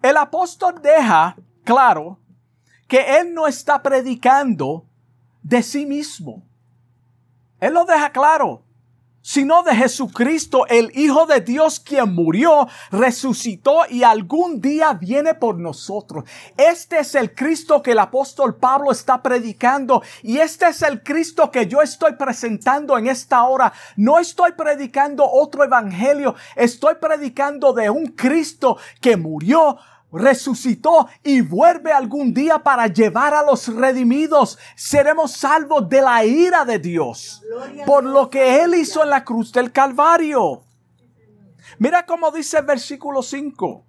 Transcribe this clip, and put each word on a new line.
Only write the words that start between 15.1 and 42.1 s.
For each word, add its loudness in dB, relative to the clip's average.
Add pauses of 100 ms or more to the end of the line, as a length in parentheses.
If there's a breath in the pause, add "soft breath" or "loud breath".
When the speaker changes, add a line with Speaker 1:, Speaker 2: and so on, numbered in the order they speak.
Speaker 1:
por -4
nosotros. -12 (320 loud breath)
Este 2
es -6
el -2
Cristo -2
que -2
el 4
apóstol -2
Pablo 0
está -2
predicando -2 (180 loud breath)
y -4
este 0
es -2
el -2
Cristo -2
que -2
yo 0
estoy 0
presentando -4
en -2
esta 0
hora. 0 (220 loud breath)
No 4
estoy 0
predicando -2
otro 2
evangelio, 0 (200 loud breath)
estoy 0
predicando -2
de 0
un -4
Cristo -2 (240 loud breath)
que 4
murió, 2 (340 soft breath)
resucitó 0 (160 loud breath)
y 2
vuelve 2
algún -2
día 0
para 0
llevar 0
a 0
los -2
redimidos. 0 (160 loud breath)
Seremos 0
salvos 0
de 2
la 2
ira 2
de -4
Dios -8
Speaker 2:
Gloria -14
a -8
Speaker 1:
por 4
Speaker 2:
Dios. -6
Speaker 1:
lo 4
que 4
Él 2
hizo 0
en -4
la 0
cruz -6
del -2
Calvario. 0 (1120 loud breath)
Mira 2
cómo -2